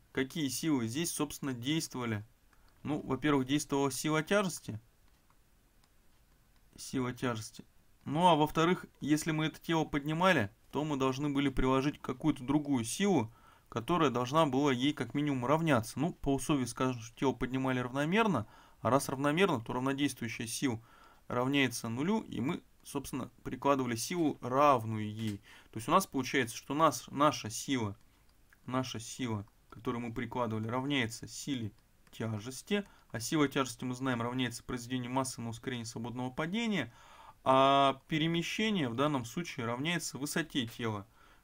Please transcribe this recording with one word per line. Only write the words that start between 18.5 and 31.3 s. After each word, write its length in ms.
а 80
раз 180
равномерно, 520
то 120
равнодействующая 760
сила 340
равняется 640
нулю, 320
и 200
мы 220
собственно, 420
прикладывали 520
силу, 440
равную 720
ей. 260
То 60
есть 120
у 20
нас 160
получается, 500
что 180
нас, 340
наша 420
сила, 460
наша 320
сила, 480
которую 320
мы 120
прикладывали, 560
равняется 600
силе 420